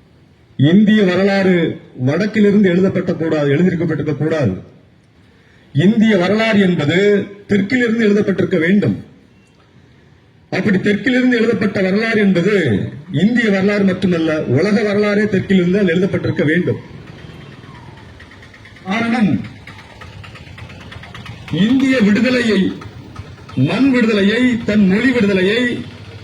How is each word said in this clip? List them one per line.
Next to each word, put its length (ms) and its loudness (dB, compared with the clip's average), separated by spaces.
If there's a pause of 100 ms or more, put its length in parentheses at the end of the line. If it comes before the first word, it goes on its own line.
(600)
இந்திய 440 4
வரலாறு 520 2 (460)
வடக்கிலிருந்து 680 2
எழுதப்பட்ட 440 0
கூடாது, 380 -2
எழுதியிருக்கப்பட்டிருக்க 640 0
கூடாது. 380 -2 (1200)
இந்திய 420 4
வரலாறு 440 2
என்பது 380 2 (480)
தெற்கிலிருந்து 600 0
எழுதப்பட்டிருக்க 520 0
வேண்டும். 360 2 (1600)
அப்படி 280 0
தெற்கிலிருந்து 600 0
எழுதப்பட்ட 420 0
வரலாறு 400 0
என்பது 340 2 (600)
இந்திய 340 0
வரலாறு 360 0
மட்டுமல்ல, 540 -2 (120)
உலக 320 0
வரலாறே 440 0
தெற்கிலிருந்து 520 0
தான் 140 0
எழுதப்பட்டிருக்க 520 -2
வேண்டும். 360 -2 (2000)
காரணம், 480 0 (2250)
இந்திய 420 2
விடுதலையை, 600 2 (1000)
மண் 240 0
விடுதலையை, 520 2 (260)
தன் 200 2
மொழி 260 2
விடுதலையை, 480 2 (640)